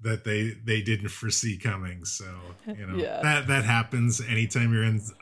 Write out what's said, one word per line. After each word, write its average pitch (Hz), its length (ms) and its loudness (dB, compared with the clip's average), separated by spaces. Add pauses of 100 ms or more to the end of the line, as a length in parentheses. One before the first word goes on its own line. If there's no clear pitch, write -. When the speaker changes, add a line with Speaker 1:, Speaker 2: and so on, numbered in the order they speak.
Speaker 1:
that 110 220 -2
they, 107 400 0
they 107 180 2
didn't 104 280 0
foresee 110 460 -2
coming. 90 480 -4
So, 95 220 -6 (400)
you 208 180 -8
know, 185 120 -4
Speaker 2:
Yeah. - 260 -2
Speaker 1:
that, 147 240 2
that 135 180 4
happens 117 560 2
anytime 113 540 2
you're 110 80 4
in, 110 180 2 (220)